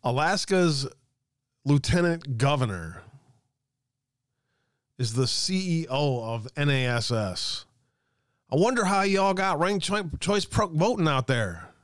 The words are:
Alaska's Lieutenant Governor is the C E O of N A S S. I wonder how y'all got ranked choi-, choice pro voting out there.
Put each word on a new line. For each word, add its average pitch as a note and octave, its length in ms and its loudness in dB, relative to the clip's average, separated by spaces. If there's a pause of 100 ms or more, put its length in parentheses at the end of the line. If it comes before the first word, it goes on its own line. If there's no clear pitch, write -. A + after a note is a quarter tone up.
Alaska's D#3 840 0 (760)
Lieutenant E3 720 2
Governor A2 680 -2 (2000)
is A2+ 160 -4
the B2+ 120 2
C F#3 560 -2
E D#3 60 -6
O B2+ 460 -2
of A2 220 -8
N C#3+ 140 0
A C3 160 2
S A#2+ 240 -2
S. G#2 540 -4 (880)
I C3+ 40 0
wonder A3+ 280 4
how G3 180 2
y'all G3 320 2
got F#3+ 240 0
ranked F#3 260 0
choi-, G3 260 -2 (100)
choice G3+ 240 0
pro - 240 -2
voting F3 400 2
out C3+ 180 2
there. G2+ 420 -2 (160)